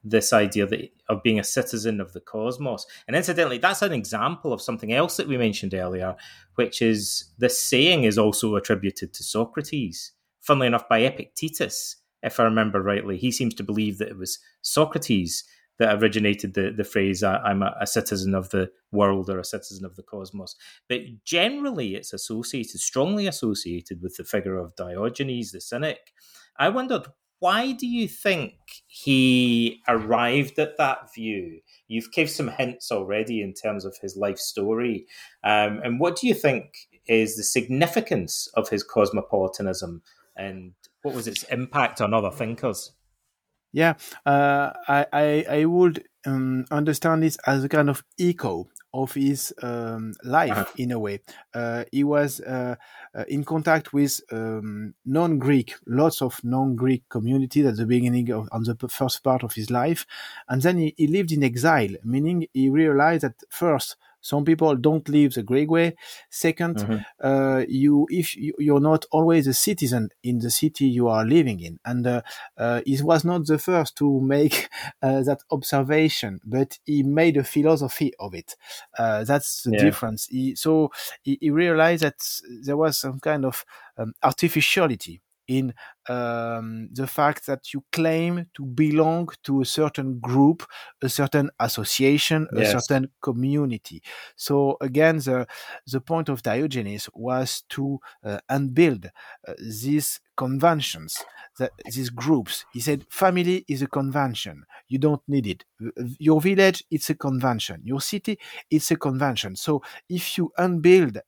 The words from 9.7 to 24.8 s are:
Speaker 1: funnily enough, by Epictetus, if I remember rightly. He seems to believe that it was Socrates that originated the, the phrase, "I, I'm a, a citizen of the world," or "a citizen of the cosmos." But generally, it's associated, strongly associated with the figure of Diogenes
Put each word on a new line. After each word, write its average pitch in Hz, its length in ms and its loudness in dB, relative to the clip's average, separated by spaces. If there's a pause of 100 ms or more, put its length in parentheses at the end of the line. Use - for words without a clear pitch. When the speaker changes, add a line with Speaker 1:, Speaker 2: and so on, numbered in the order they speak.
Speaker 1:
funnily 135 260 2
enough, 120 200 0
by 113 120 4
Epictetus, - 1000 -4 (260)
if 113 160 -4
I 117 40 4
remember 107 380 2
rightly. 101 360 -2
He 123 140 -2
seems 117 240 -4
to 104 80 -10
believe 104 340 -4
that 104 120 -6
it 98 80 -14
was 92 220 -10 (220)
Socrates 147 800 0 (340)
that 107 240 4
originated 104 540 0
the, 98 200 0
the 104 80 -4
phrase, 95 380 0
"I, 98 160 2
I'm 98 240 0
a, - 180 -2
a 101 60 -2
citizen 98 480 -2
of 92 160 -2
the 95 220 -2 (200)
world," 98 380 2
or 95 100 -4
"a 90 60 -8
citizen 98 400 -12
of 87 100 -16
the 95 80 -20
cosmos." 98 520 -14 (340)
But 120 120 -4 (220)
generally, 190 720 -2
it's - 180 -12
associated, 110 680 -8
strongly 196 480 -2
associated 90 720 -6
with 90 160 -10
the 90 60 -14
figure 95 340 -4
of 87 180 -10
Diogenes 113 760 -6